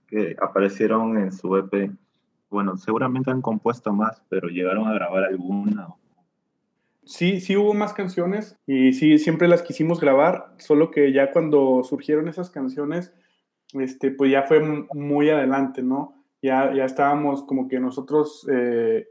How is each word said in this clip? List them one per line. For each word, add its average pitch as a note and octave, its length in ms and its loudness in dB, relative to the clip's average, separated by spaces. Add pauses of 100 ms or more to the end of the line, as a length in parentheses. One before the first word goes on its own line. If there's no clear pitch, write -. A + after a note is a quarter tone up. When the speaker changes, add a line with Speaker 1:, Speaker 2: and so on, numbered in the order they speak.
Speaker 1:
que G#2 340 -4
aparecieron A2 760 0
en F#2+ 140 -2
su F#2 260 -2
E F#2+ 60 0
P, G2+ 280 -2 (600)
bueno, G2 260 -2
seguramente B2+ 540 -2
han B2+ 100 -2
compuesto A#2 500 -4
más, G#2+ 380 -2
pero F2+ 200 -4
¿llegaron F#2 380 -2
a A2 60 -2
grabar F#2 300 -2
alguna? G2 640 -4 (1160)
Speaker 2:
Sí, F3+ 360 -2
sí G3 180 -2
hubo G#3 160 2
más G#3 200 -4
canciones F#3+ 760 -6
y C3 260 4
sí, D3+ 240 6
siempre E3 300 2
las F3 160 4
quisimos E3 360 -2
grabar, C#3+ 580 2
solo D#3 340 2
que C#3+ 200 4
ya C#3 200 2
cuando C#3 520 2
surgieron D3+ 440 -2
esas F3 240 -10
canciones, D3 640 -8 (600)
este, C3+ 380 -4
pues C3+ 200 0
ya C#3 120 2
fue D#3 140 4
m-, D3+ 360 -2
muy D3 380 0
adelante, C3+ 500 0
¿no? C3+ 320 -4 (260)
Ya, C3+ 320 0
ya C3+ 140 0
estábamos C#3+ 580 0
como C3 240 -4
que C3 120 -4
nosotros, C#3 720 -2
eh, A#2 600 0